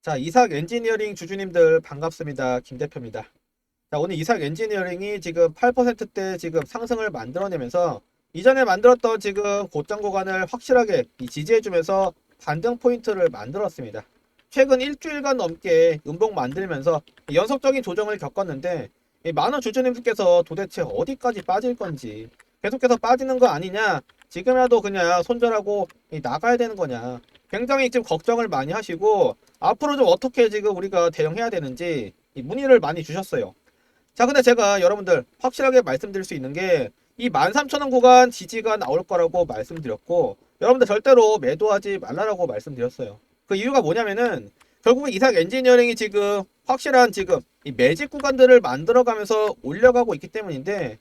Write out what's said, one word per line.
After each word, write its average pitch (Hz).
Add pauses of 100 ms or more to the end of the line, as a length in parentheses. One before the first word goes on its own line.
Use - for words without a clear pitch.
자, 151
이삭 170
엔지니어링 208
주주님들 170
반갑습니다. 143
김 123
대표입니다. 123 (680)
자, 151
오늘 175
이삭 170
엔지니어링이 190
지금 165
팔 247
퍼센트대 233
지금 165
상승을 226
만들어내면서 147 (320)
이전에 262
만들었던 220
지금 202
고점 -
구간을 190
확실하게 226 (160)
이 123
지지해주면서 190 (300)
반등 170
포인트를 233
만들었습니다. 123 (440)
최근 269
일주일간 285
넘게 165
음봉 196
만들면서 151 (320)
연속적인 262
조정을 208
겪었는데 165 (340)
이 170
많은 208
주주님들께서 226
도대체 180
어디까지 226
빠질 240
건지, 123 (340)
계속해서 247
빠지는 254
거 247
아니냐, 185 (260)
지금이라도 240
그냥 180
손절하고 208 (240)
이 156
나가야 226
되는 233
거냐, 123 (280)
굉장히 247
지금 247
걱정을 226
많이 147
하시고 196 (220)
앞으로 285
좀 269
어떻게 254
지금 208
우리가 180
대응해야 170
되는지 143 (200)
이 135
문의를 247
많이 170
주셨어요. 151 (640)
자, 240
근데 277
제가 220
여러분들 180 (140)
확실하게 262
말씀드릴 190
수 -
있는 135
게 160 (260)
이 240
만 -
삼천 294
원 277
구간 247
지지가 214
나올 175
거라고 170
말씀드렸고, 131 (260)
여러분들 240
절대로 214
매도하지 196
말라라고 180
말씀드렸어요. 120 (260)
그 202
이유가 240
뭐냐면은 196 (340)
결국은 254
이삭 233
엔지니어링이 240
지금 208 (240)
확실한 254
지금 185 (260)
이 143
매집 139
구간들을 262
만들어가면서 214
올려가고 226
있기 -
때문인데 175